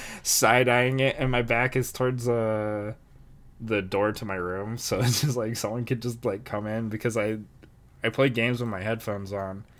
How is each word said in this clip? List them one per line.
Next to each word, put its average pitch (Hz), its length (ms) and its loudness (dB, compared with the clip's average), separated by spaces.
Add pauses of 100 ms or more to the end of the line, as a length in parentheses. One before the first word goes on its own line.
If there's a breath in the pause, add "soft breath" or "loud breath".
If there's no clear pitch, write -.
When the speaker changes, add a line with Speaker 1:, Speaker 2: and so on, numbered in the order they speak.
Speaker 1:
<laughs> - 220 -14
Speaker 2:
side-eyeing 123 760 6
it, 135 200 4
and 131 120 2
my 123 120 4
back 120 340 2
is 127 160 0
towards, 127 360 0
uh, 107 680 0 (640)
the 110 220 0
door 101 300 2
to 110 120 -10
my 98 100 -4
room, 95 440 -4
so - 220 -2
<laughs> - 0 -
it's 120 200 2
just 139 160 0
like 113 200 -2
someone 117 280 -4
could 117 180 -2
just, 120 220 -6
like, 107 200 -2
come 104 220 -6
in 110 220 -4
because 110 280 -4
I, 107 220 0 (640)
I 117 60 0
play 135 220 2
games 117 300 0
with 120 80 -2
my 95 140 -4
headphones 101 500 -4
on, 98 320 -6 (160 soft breath)